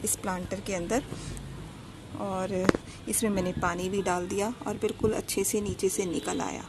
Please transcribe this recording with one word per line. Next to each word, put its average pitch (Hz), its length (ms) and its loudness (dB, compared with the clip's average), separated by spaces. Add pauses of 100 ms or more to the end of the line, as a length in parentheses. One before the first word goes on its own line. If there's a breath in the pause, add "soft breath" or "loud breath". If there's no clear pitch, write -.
इस 214 120 2
planter 185 500 -4
के 202 80 -2
अंदर। 185 300 2 (1160 loud breath)
और 190 340 -2 (540 loud breath)
इसमें 220 220 2
मैंने 185 220 2
पानी 175 360 0
भी 196 140 2
डाल 180 240 2
दिया 202 260 2 (140)
और 208 100 -2
बिल्कुल - 360 2
अच्छे 202 320 0
से 208 160 4
नीचे 202 280 0
से 196 180 2
निकल 165 340 0
आया। - 280 -2